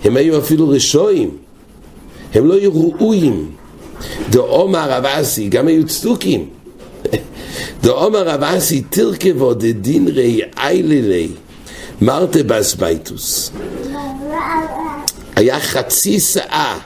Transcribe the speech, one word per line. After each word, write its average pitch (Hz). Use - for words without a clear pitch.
הם 113
היו 151
אפילו 156
רשעים. 143
הם 123
לא 175
היו 196
ראויים. 156
דאמר 151
רב 127
אסי, 139
גם 127
היו 160
צדוקים. 185
<laughs> -
דאמר 170
רב 143
אסי, 156
תרכבו 180
דדינרי 117
איילילי, 135
מרתה 147
בס 110
בייטוס. -
היה 127
חצי 180
שאה 147